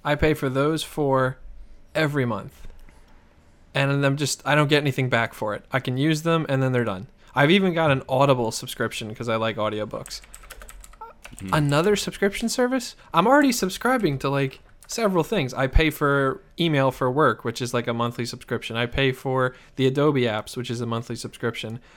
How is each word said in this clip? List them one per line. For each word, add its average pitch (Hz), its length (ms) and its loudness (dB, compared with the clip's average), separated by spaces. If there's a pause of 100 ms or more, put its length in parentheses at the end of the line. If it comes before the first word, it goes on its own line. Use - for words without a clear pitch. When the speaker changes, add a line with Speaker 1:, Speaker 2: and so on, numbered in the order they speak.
Speaker 1:
I 147 100 0
pay 156 200 2
for 143 140 -2
those 147 360 0
four 131 540 0 (580)
every 147 280 0
month. - 440 -6 (1080)
And 139 300 2
I'm 139 120 2
just, 147 300 -4
I 139 80 4
don't 151 140 4
get 147 140 4
anything 131 260 0
back 117 240 0
for 107 220 -6
it. - 180 -12
I 131 80 0
can 127 160 -4
use 156 260 0
them 165 260 0
and 135 140 0
then 127 100 0
they're 123 120 0
done. 95 220 -6 (280)
I've 135 160 6
even 190 220 4
got 160 180 2
an 131 180 2
Audible 127 420 4
subscription 113 640 -6
'cause 117 140 -8
I 113 80 0
like 110 200 -2
audiobooks. 107 640 -4 (1200)
Speaker 2:
Hmm. 95 140 -4
Speaker 1:
Another 151 400 2
subscription 196 540 -2
service? 247 480 -2 (180)
I'm 175 120 4
already 277 260 6
subscribing 190 640 0
to, 139 100 -2
like, 139 300 -2 (300)
several 190 340 0
things. 151 320 -2
I 135 140 0
pay 160 220 4
for 139 520 0 (160)
email 143 320 2
for 127 180 -2
work, 131 360 2
which 117 180 -4
is, 117 100 -4
like, 120 140 -2
a 120 80 -2
monthly 117 320 -4
subscription. 117 500 -8
I 120 100 -2
pay 131 260 0
for 131 420 -2 (220)
the 131 100 2
Adobe 139 360 2
apps, 107 340 -2
which 123 140 -8
is 117 100 -4
a 117 60 -4
monthly 117 280 -6
subscription. 117 640 -8 (180)